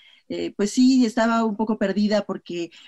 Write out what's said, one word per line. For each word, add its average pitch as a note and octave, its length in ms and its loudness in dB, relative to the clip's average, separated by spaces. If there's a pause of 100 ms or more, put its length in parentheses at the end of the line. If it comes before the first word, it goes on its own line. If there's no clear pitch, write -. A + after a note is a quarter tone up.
(300)
Eh, E3+ 280 -6
pues G#3 140 -2
sí, B3+ 340 4
estaba A3+ 400 0
un G#3+ 100 -2
poco A3 220 -2
perdida G3+ 480 0
porque, F3 440 -8 (180)